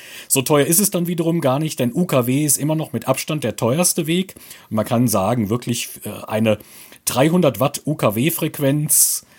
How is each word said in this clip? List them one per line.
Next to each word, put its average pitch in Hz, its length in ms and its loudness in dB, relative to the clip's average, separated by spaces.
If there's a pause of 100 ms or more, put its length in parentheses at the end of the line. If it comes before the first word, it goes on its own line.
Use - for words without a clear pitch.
(280)
so 139 120 2
teuer 143 240 4
ist 170 160 2
es 202 100 0
dann 170 180 -2
wiederum 165 340 0
gar 135 160 2
nicht, 156 200 -4
denn 120 140 0
U 175 140 0
K 127 200 2
W 135 160 2
ist 147 140 0
immer 151 180 -2
noch 156 200 -4
mit 113 120 -6
Abstand 143 380 -2
der 107 120 -2
teuerste 151 500 0
Weg. 180 280 -2 (360)
Und 110 60 -4
man 107 100 0
kann 120 220 2
sagen, 107 420 0
wirklich, 117 400 -4 (140)
äh, 107 60 -10 (160)
eine 110 300 2 (480)
dreihundert 156 540 2
Watt 131 260 -2
U-K-W-Frequenz, 147 1400 0 (120)